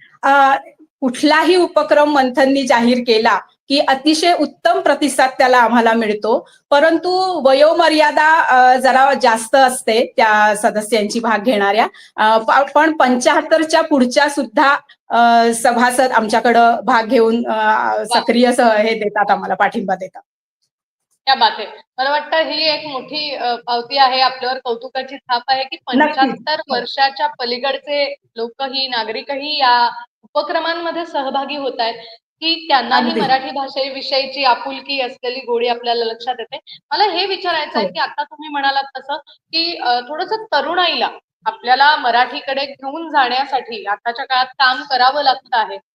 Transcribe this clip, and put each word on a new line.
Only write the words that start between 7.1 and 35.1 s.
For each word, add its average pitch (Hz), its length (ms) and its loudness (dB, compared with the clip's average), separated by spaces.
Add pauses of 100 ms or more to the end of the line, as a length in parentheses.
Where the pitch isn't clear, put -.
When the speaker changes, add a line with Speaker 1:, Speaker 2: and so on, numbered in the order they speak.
Speaker 1:
वयोमर्यादा, 311 920 4
अ, 254 360 6
जरा 262 360 4
जास्त 233 420 0
असते 254 600 2
त्या 214 380 4
सदस्यांची 214 640 -2
भाग 226 200 0
घेणाऱ्या. 208 480 0 (280)
अ, 220 220 2
प-, 269 380 2
पण 311 220 4
पंच्याहत्तरच्या 311 840 2
पुढच्या 285 480 2
सुद्धा, 277 440 0 (360)
अ, 233 440 4
सभासद 247 580 0
आमच्याकडं 233 720 2
भाग 226 200 2
घेऊन, 226 440 2
अ, 226 80 -4
Speaker 2:
वा. 214 500 0
Speaker 1:
सक्रिय 233 460 2
सह-, 240 260 2
हे 226 160 0
देतात, 208 380 -2
आम्हाला 196 220 -2
पाठिंबा 196 420 -2
देतात. 180 260 -14 (1040)
Speaker 2:
क्या 269 100 2
बात 226 240 2
है. 208 60 -8 (320)
मला 262 120 -2
वाटतं 294 280 -2
ही 302 300 -2
एक 302 180 -4
मोठी, 285 500 -10
अ, 240 200 -4
पावती 240 420 -6
आहे, 262 240 2
आपल्यावर 254 420 -2
कौतुकाची 262 520 -8
थाप 240 320 -4
आहे 269 160 -2
की 269 120 -10
Speaker 1:
नक्कीच. 285 320 0
Speaker 2:
पंच्याहत्तर 302 520 -2
Speaker 1:
हो. 294 140 -8
Speaker 2:
वर्षाच्या 269 540 -4
पलीकडचे 277 880 -6 (200)
लोकही, 262 520 -8
नागरिकही 262 680 -6
या 240 320 2 (340)
उपक्रमांमध्ये 330 840 -4
सहभागी 277 500 -6
होत 269 240 -8
आहेत, 226 140 -4 (460)
की 330 280 -4
त्यांनाही 247 400 2
Speaker 1:
अगदी. 320 140 -2
Speaker 2:
मराठी 262 300 -2
भाषेविषयीची 269 920 -6
आपुलकी 262 580 -4
असलेली 254 380 -8